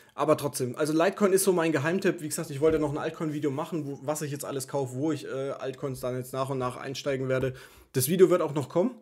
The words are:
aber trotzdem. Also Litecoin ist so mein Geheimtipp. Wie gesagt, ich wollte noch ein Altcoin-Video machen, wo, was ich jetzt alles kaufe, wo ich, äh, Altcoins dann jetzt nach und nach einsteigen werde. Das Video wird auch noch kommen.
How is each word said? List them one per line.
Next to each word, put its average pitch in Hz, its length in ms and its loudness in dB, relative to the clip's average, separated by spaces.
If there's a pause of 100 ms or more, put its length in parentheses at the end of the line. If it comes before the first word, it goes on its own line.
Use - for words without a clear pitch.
(160)
aber 147 220 4
trotzdem. 135 400 -4
Also 156 160 0
Litecoin 185 400 4
ist 190 100 4
so 196 80 4
mein 165 220 2
Geheimtipp. 165 480 0
Wie 151 80 -6
gesagt, 160 200 -6
ich 139 120 -4
wollte 156 180 4
noch 151 120 0
ein 147 60 -4
Altcoin-Video 151 540 -2
machen, 151 340 -4
wo, 139 180 -8
was 151 180 -2
ich 147 100 -6
jetzt 143 140 -8
alles 127 240 -6
kaufe, 131 260 -4
wo 147 160 0
ich, 135 140 -4
äh, 135 240 -6
Altcoins 131 500 -8
dann 127 160 -4
jetzt 127 160 -8
nach 135 180 -2
und 135 100 -2
nach 127 180 -2
einsteigen 135 500 -4
werde. 131 280 0 (360)
Das 127 160 0
Video 175 220 8
wird 175 120 6
auch 156 120 -2
noch 139 160 -2
kommen. 196 220 2 (100)